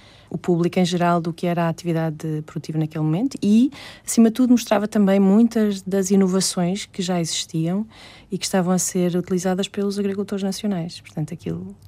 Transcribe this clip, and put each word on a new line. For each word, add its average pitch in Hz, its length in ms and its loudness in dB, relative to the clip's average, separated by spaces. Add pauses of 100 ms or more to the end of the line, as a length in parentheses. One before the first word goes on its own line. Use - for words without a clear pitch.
(280)
o - 80 -6
público 175 440 0
em 185 40 4
geral 175 360 2
do 165 120 -4
que 170 140 -6
era 170 180 0
a 165 40 0
atividade 160 760 -4
produtiva 156 320 -10
naquele 156 280 -2
momento 180 360 -2
e, 226 300 4 (340)
acima 226 240 4
de 220 60 0
tudo, 254 160 2
mostrava 214 380 2
também 196 320 4
muitas 208 640 4
das 190 280 -2
inovações 190 760 2
que - 140 -8
já 180 200 -2
existiam 170 680 -4 (440)
e 190 60 -4
que - 80 -10
estavam 185 280 0
a 180 60 2
ser 175 360 0
utilizadas 185 540 -2
pelos 202 300 -4
agricultores 196 440 -4
nacionais. 196 580 -4
Portanto, - 320 -8
aquilo, 170 440 -10 (120)